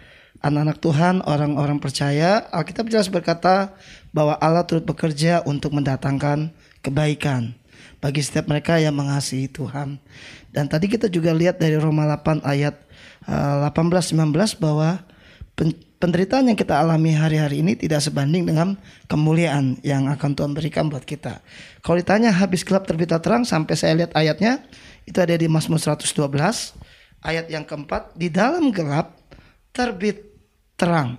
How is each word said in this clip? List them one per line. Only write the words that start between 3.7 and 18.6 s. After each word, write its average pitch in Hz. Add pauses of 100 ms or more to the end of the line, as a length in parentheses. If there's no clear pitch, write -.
bahwa 151
Allah 165
turut 170
bekerja 160
untuk 143
mendatangkan 143 (320)
kebaikan 139 (440)
bagi 143
setiap 156
mereka 151
yang 156
mengasihi 139
Tuhan. 143 (520)
Dan 147
tadi 156
kita 220
juga 170
lihat 170
dari 160
Roma 151
delapan 151
ayat, 143 (500)
eh, - (240)
delapan 147
belas, 175
sembilan 160
belas 180
bahwa 156 (520)
pen-, 160 (240)
penderitaan 190
yang 233
kita -
alami 160
hari-hari 151
ini 175
tidak 160
sebanding 147
dengan 170 (300)